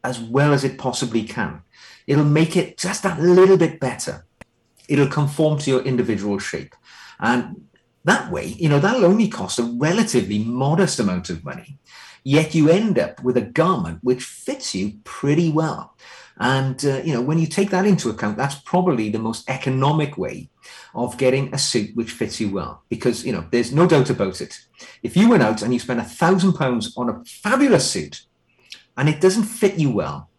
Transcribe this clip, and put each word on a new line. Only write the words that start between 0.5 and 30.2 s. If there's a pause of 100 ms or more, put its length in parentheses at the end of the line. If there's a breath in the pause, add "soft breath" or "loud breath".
as
it
possibly
can. (460 loud breath)
It'll (180)
make
it
just
that
little
bit
better. (640)
It'll
conform
to
your
individual
shape. (460 loud breath)
And (380)
that
way,
you
know,
that'll
only
cost
a
relatively
modest
amount
of
money, (460 loud breath)
yet
you
end
up
with
a
garment
which
fits
you (100)
pretty
well. (460 loud breath)
And,
uh,
you
know,
when
you
take
that
into
account,
that's
probably
the
most
economic
way (460 loud breath)
of
getting
a
suit
which
fits
you
well,
because,
you
know,
there's
no
doubt
about
it. (460 loud breath)
If
you
went
out
and
you
spent
a
thousand
pounds
on
a
fabulous
suit (720 loud breath)
and
it
doesn't
fit
you
well